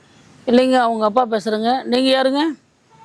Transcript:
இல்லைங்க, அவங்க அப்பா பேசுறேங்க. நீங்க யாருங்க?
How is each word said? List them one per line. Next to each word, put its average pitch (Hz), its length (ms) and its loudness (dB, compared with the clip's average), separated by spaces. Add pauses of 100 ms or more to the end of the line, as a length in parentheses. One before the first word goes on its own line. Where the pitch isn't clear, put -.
(480)
இல்லைங்க, 254 260 4
அவங்க 233 320 0
அப்பா 220 200 0
பேசுறேங்க. 220 580 -2
நீங்க 262 380 0
யாருங்க? 269 200 0 (640)